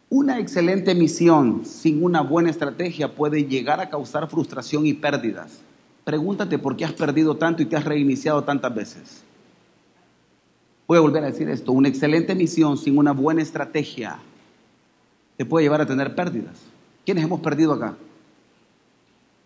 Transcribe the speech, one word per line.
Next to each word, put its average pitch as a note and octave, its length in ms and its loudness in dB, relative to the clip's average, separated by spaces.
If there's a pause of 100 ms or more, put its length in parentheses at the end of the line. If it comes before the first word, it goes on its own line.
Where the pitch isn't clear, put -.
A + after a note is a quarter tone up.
Una C4+ 300 2
excelente F3+ 560 0
misión D#3+ 680 4
sin D#3+ 400 0
una E3+ 160 2
buena E3 300 2
estrategia D3+ 640 -4
puede D3+ 300 0
llegar C3+ 380 -2
a F#3 80 -8
causar D3+ 400 -6
frustración D3+ 560 -2
y C#3+ 80 2
pérdidas. A#2+ 680 -4 (420)
Pregúntate D#3+ 560 -2
por C3+ 180 -4
qué D#3+ 100 -6
has D3 80 -4
perdido D3+ 440 0
tanto E3 240 0
y B2 60 -2
te E3 80 -4
has D3 80 -2
reiniciado D3 600 0
tantas C3 300 -4
veces. - 500 -12 (1600)
Voy E3+ 100 6
a E3 40 8
volver D3+ 220 4
a C#3 40 -2
decir D3 220 -4
esto, B2+ 220 -4
una C3+ 160 6
excelente D#3 460 2
misión D#3+ 460 2
sin C#3 180 2
una D3 140 6
buena D3+ 320 0
estrategia C#3 760 -6 (1200)
te C3 80 -4
puede D#3 200 2
llevar D3+ 160 2
a D3+ 40 0
tener C3+ 300 -4
pérdidas. D#3 420 -6 (480)
¿Quiénes F3+ 180 0
hemos E3+ 180 -2
perdido D3+ 320 0
acá? A2+ 220 -6 (1500)